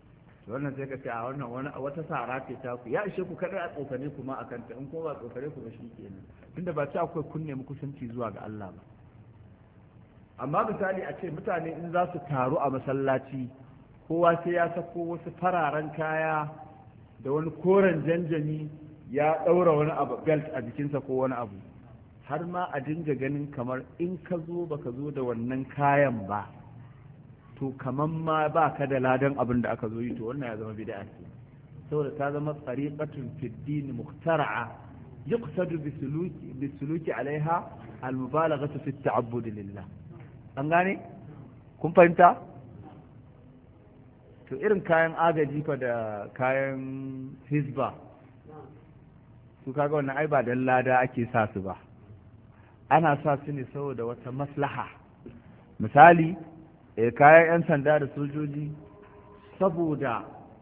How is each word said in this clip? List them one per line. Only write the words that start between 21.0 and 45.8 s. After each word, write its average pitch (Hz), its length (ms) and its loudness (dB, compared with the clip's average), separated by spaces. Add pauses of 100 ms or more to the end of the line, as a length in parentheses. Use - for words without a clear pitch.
ko 135 140 -6
wani 131 180 2
abu. 117 220 -6 (680)
Har 151 220 -6
ma 175 260 -4
a 143 80 -4
dinga 151 360 -4
ganin 143 360 -4
kamar 127 320 -6 (140)
in 175 260 -4
ka 180 220 -4
zo 170 200 -6
ba 151 120 -4
ka 143 140 -8
zo 139 200 -8
da 139 100 -6
wannan 123 440 -2 (100)
kayan 139 520 4
ba, 101 200 -4 (1080)
to 135 200 -6
kaman 139 320 -2 (140)
ma 156 240 0
ba 151 300 2
ka 143 80 -2
da 135 140 0
ladan 131 360 2
abin 123 260 2
da 110 100 -2
aka 113 180 -4
zo 113 100 -6
yi, 120 160 -6
to - 80 -8
wannan 127 240 -6
ya 110 100 -8
zama 110 160 -8
bid'a 104 300 -8
ce. 90 220 -16 (640)
Saboda 147 260 -2
ta 139 160 -2
zama 147 220 -4
tariqatun 143 880 -6
fid 117 120 -6 (140)
din 139 280 -4
muhtara'a, 117 760 -2 (560)
yuqsadu 170 560 -2
bi 143 180 -6
suluki, 147 540 -6
bi 135 160 -6 (100)
suluki 156 320 -4
alaiha 151 540 -2 (360)
al-mubalaghatu 143 800 0
fi - 100 -8
at-ta'abbud 117 560 0
lillah. 101 380 -10 (720)
An 139 140 -2
gane? 180 300 4 (800)
Kun 165 120 0
fahimta? 175 440 10 (2000)
To - 60 -6
irin 190 260 2
kayan 165 340 4
agaji 151 500 2
fa 151 120 0
da 113 560 -2